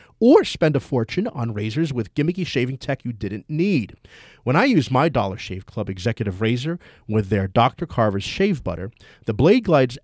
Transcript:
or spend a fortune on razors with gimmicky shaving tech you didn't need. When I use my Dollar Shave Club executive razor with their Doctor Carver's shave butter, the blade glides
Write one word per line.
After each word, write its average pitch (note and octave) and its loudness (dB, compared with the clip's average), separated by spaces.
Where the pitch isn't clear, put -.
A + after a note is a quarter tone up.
or D4 6
spend D#3 0
a C3+ 0
fortune B2+ -2
on A#2 -6
razors A2 -4
with A#2+ -6
gimmicky E3+ -2
shaving B2+ -2
tech - -6
you B2 -6
didn't G#2 -8
need. D#3 -2
When B2+ 0
I G3 4
use G#3+ 2
my C#3+ 2
Dollar G#2 -2
Shave - -12
Club G2+ -8
executive G2 -4
razor B2 -2
with G#2+ 0
their F#2+ 0
Doctor A#2 0
Carver's G#2 0
shave G3 -2
butter, F2+ -8
the A2+ -2
blade F#3+ 4
glides C3+ 2